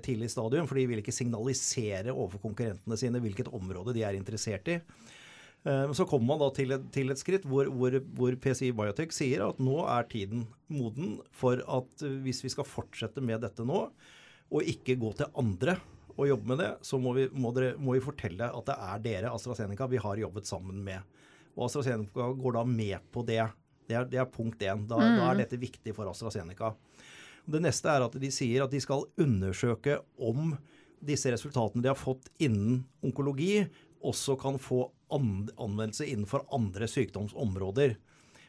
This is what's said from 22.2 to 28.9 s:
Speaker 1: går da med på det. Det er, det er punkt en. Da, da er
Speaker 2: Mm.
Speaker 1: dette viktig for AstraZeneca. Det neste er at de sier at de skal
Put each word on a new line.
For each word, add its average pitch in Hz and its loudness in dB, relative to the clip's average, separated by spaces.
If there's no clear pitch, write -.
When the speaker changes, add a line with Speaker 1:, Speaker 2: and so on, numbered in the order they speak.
Speaker 1:
går 131 0
da 117 2
med 110 0
på 120 -4
det. 113 2
Det 113 0
er, 123 2
det 127 -2
er 127 2
punkt 113 -6
en. 101 0
Da, 113 -2
da 226 6
er 196 4
Speaker 2:
Mm. - 4
Speaker 1:
dette - -2
viktig 117 -8
for 101 -6
AstraZeneca. 107 -6
Det 156 0
neste 165 2
er 139 6
at 120 -2
de 135 -2
sier 131 2
at 127 -4
de 135 0
skal 143 -2